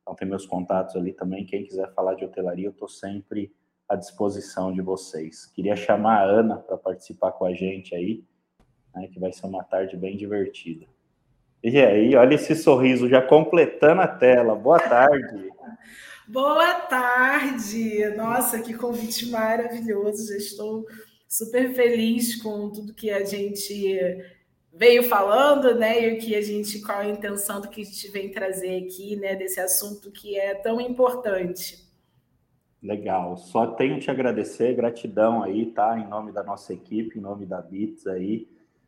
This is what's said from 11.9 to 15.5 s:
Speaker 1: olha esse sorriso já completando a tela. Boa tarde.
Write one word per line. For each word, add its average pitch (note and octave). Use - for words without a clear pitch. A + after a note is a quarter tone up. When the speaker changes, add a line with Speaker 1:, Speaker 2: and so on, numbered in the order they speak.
Speaker 1:
olha B2+
esse D3
sorriso B2+
já C3
completando D#3
a E3
tela. A#2+
Boa C3+
tarde. A#2+